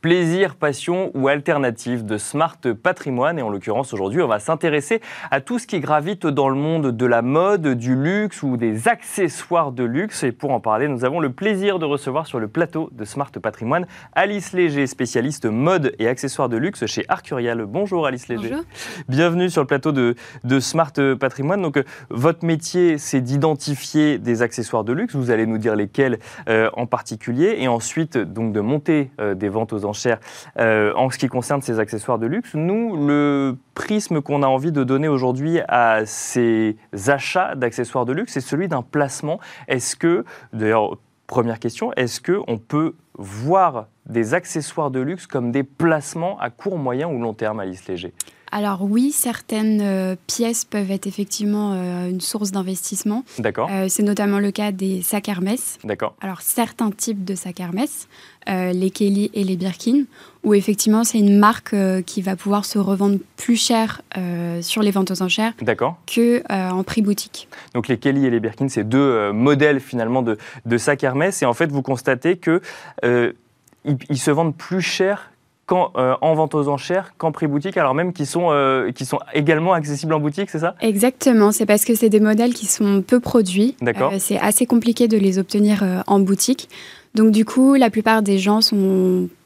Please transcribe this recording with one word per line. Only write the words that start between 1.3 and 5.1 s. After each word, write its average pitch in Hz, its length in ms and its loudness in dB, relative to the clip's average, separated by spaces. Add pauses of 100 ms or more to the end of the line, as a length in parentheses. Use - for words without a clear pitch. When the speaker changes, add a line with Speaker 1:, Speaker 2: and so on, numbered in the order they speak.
Speaker 1:
de 107 140 -4
Smart 151 400 -4 (240)
Patrimoine. 156 560 0
Et 139 40 -4
en 110 80 -4
l'occurrence 110 440 -4
aujourd'hui, 101 260 -2
on 165 60 2
va 107 140 2
s'intéresser 160 600 -2 (300)